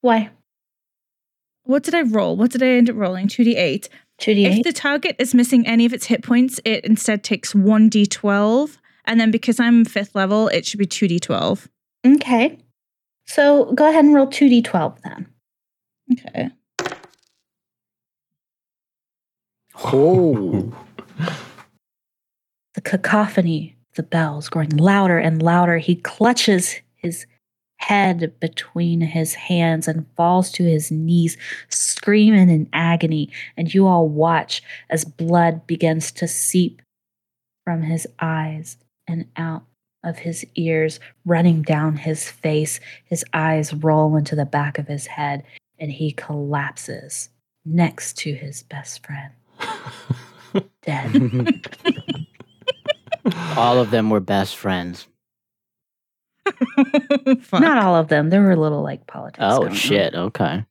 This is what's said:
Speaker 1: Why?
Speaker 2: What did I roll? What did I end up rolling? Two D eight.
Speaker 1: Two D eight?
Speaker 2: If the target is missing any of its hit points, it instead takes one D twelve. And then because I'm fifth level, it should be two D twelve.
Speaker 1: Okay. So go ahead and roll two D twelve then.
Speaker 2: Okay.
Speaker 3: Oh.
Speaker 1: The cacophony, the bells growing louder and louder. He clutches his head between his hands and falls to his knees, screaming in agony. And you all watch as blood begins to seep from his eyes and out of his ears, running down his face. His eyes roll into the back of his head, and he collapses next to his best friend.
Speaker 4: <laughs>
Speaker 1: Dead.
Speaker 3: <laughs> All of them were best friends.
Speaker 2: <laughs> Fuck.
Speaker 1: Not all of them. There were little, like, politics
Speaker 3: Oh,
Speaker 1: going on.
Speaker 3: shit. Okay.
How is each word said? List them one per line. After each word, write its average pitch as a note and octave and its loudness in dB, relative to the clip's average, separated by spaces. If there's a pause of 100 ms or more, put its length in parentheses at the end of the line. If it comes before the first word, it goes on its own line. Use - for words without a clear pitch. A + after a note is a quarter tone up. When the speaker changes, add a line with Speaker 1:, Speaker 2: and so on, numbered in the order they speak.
Speaker 1:
Why? A3+ 2 (1300)
Speaker 2:
What C4+ 0
did E4 -6
I E4+ 2
roll? G3+ 0
What A#3+ 2
did B3+ -2
I B3+ 2
end B3 4
up A#3+ -2
rolling? F#3+ -4
Two A3+ 0
D A#3 4
eight. F3 -2 (300)
Speaker 1:
Two G#3+ 0
D G3+ 4
eight? F#3+ 4
Speaker 2:
If A#3+ 0
the E4+ -2
target C#4+ -4
is B3 -4
missing A#3+ 4
any A3+ 4
of A#3 2
its - -8
hit - -2
points, B3+ 0
it A3 -2
instead G#3+ 0
takes - -6
one G#3+ 6
D G#3 4
twelve. G#3+ 0 (280)
And A#3 2
then A3+ 2
because A3+ 0
I'm A#3 6
fifth G3+ -4
level, G#3 2
it - -2
should - -8
be G3+ 0
two - -2
D E3+ 0
twelve. G2 -4 (380)
Speaker 1:
Okay. C4 4 (680)
So C#4+ 4
go D4+ 4
ahead D#4 6
and D4 8
roll C4+ 6
two C#4 4
D A#3+ 6
twelve - -2
then. - -14 (840)
Speaker 2:
Okay. - -6 (3250)
Speaker 3:
Oh. C3 2 (2000)
Speaker 1:
The G3+ -8
cacophony, F#3+ -2 (180)
the D#3+ -6
bells D#3 -4
growing D3+ -2
louder F#3 4
and D#3+ 0
louder. E3+ 2
He F3 0
clutches G#3+ 0 (200)
his - -10 (520)
head F#3 -2
between E3+ -4
his D#3+ -2
hands E3 -2
and D#3+ -4 (100)
falls F3+ 2
to F3+ -2
his D#3 0
knees, E3 0 (320)
screaming G#3+ 4
in D#3 2
agony. D#3+ -2 (260)
And E3 -6
you G3 4
all E3+ 4
watch D#3 -2 (280)
as D#3 -2
blood E3 0
begins D#3+ -2
to - -6
seep - -2 (840)
from E3 -4
his D#3+ -4 (140)
eyes D#3+ -8 (300)
and E3 -8 (100)
out E3 -8 (400)
of E3 -8
his - -10
ears, D#3+ -2 (240)
running E3+ 2
down D3+ -2
his D#3 -8
face. D3+ -4 (280)
His - -6
eyes D#3 -2
roll D#3 2
into D3+ -2
the C#3+ -2
back C#3+ -4
of D3 -8
his C#3+ -10
head, C#3+ -8 (360)
and D3+ -10
he D3+ -6
collapses - -10 (360)
next E3 -2
to D3 -8
his C#3 -16
best - -18
friend. C#3 -16 (260)
Speaker 4:
<laughs> - -10
Speaker 1:
Dead. B2+ -2
Speaker 3:
<laughs> - -8 (1200)
All A#2+ 2
of A2+ -2
them A2 0
were G#2+ 2
best G2 -4
friends. F2+ -8 (1400)
Speaker 2:
<laughs> G4 -8 (840)
Fuck. - -2
Speaker 1:
Not D4+ 4
all F#3 4
of D#3+ 2
them. D3+ 0
There G3 4
were F#3+ 6
little, D3+ 0
like, C#3+ -10
politics - -18
Speaker 3:
Oh, A2 2
Speaker 1:
going G#2 0
on. - -10
Speaker 3:
shit. G2 0
Okay. F2+ -4